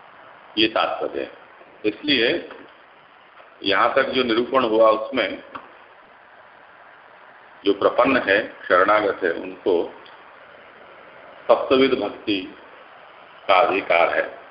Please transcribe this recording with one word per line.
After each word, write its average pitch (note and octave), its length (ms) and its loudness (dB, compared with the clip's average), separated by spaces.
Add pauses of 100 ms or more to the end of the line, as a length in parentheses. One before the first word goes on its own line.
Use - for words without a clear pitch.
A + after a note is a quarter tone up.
(580)
ये A2 100 2
तात्पर्य E2 540 -4
है। B1+ 100 -10 (540)
इसलिए C3 640 -2 (1120)
यहाँ G2+ 300 0
तक C3+ 100 0
जो B2+ 200 -2
निरूपण A#2+ 400 0
हुआ, A2 260 4
उसमें G#2+ 540 -4 (2250)
जो G2 80 4
प्रपन्न B2 440 2
है, G2 360 0 (140)
शरणागत G2 560 2
है, E2+ 80 0
उनको F#2 680 -4 (1400)
सप्तविध C3 520 2
भक्ति G2+ 640 -6 (920)
का G2 80 4
अधिकार F2 540 2
है D#2 300 -4 (120)